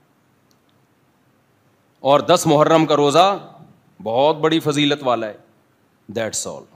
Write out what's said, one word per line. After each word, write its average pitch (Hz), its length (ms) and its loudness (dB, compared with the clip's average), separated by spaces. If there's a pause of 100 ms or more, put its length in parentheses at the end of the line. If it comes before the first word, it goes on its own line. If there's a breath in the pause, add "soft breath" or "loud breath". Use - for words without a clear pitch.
(2000)
और 139 180 2
दस 170 260 0
मुहर्रम 156 380 4
का 147 100 0
रोज़ा 151 640 0 (420)
बहुत 127 340 0
बड़ी 156 240 -2
फजीलत 143 440 -2
वाला 113 240 -2
है।" 104 120 -16 (720)
That's 107 300 -8
all। 76 200 -12 (140)